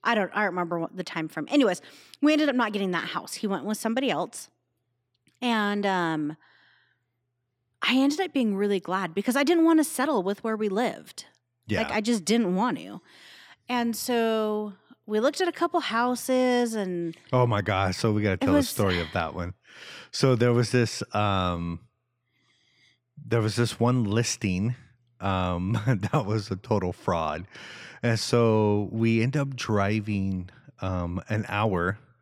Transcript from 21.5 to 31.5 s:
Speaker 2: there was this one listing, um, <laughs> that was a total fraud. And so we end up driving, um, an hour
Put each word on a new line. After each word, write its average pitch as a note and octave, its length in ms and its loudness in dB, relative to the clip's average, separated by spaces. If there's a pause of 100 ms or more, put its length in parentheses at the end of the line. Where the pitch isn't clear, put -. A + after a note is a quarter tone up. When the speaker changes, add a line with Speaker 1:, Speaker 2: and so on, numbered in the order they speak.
Speaker 2:
there A#2 160 2
was G#2+ 160 0
this A#2 240 0
one B2 240 4
listing, G#2 680 0 (460)
um, F#2 520 0 (100)
<laughs> G#2+ 40 -2 (260)
that B2 140 0
was G#2 240 -4
a F#2+ 60 -4
total F#2 360 -2
fraud. E2 540 -4 (560)
And A#2 160 2
so G#2+ 760 2
we A2+ 300 2
end C3 140 -2
up C#3 200 -4
driving, G2+ 920 -2 (300)
um, F2+ 480 -4
an G#2+ 200 -2
hour G2+ 500 0 (240)